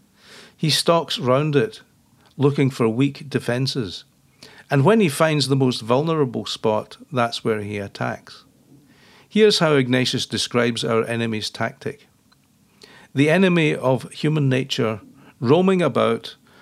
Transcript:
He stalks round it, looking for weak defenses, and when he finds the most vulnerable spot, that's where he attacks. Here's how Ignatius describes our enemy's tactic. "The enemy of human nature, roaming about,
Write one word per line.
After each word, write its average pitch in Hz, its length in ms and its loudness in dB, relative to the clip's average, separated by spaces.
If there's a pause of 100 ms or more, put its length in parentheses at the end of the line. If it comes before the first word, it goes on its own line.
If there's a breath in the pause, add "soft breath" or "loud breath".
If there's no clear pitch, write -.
(540 loud breath)
He 160 140 -4
stalks 165 500 0
round 143 380 0
it, 110 240 0 (560 soft breath)
looking 139 320 2
for 120 220 0
weak 139 400 -2
defenses, 123 760 -4 (640 loud breath)
and 143 140 4
when 220 160 6
he 185 80 4
finds 151 400 0
the 139 80 2
most 127 240 0
vulnerable 127 640 -2
spot, - 540 -4 (120)
that's 117 320 -2
where 110 200 -2
he 101 160 -8
attacks. - 640 -10 (840 soft breath)
Here's 208 340 4
how 156 160 4
Ignatius 127 500 0
describes 120 580 -2
our 113 200 0
enemy's 113 440 -4
tactic. - 580 -10 (1080 loud breath)
"The 143 160 2
enemy 170 440 4
of 127 380 -2
human 151 380 0
nature, 127 500 -2 (400 loud breath)
roaming 180 400 2
about, 113 560 -2 (260 soft breath)